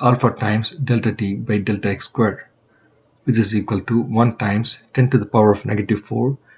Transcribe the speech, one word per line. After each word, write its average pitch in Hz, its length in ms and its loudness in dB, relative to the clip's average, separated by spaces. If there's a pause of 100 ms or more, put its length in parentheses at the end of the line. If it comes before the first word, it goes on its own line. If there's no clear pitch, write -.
alpha 123 300 2
times 110 400 -2
delta 117 420 -2
t 101 220 -4
by 110 240 -4
delta 101 300 -4
x 98 200 -2
square, - 420 -2 (720)
which 117 140 0
is 110 180 2
equal 101 240 -2
to 113 220 0
one 117 360 0
times 107 560 -2
ten 127 160 4
to 131 80 2
the 104 80 0
power 107 260 4
of 98 120 0
negative 104 400 -2
four 120 340 -4 (200)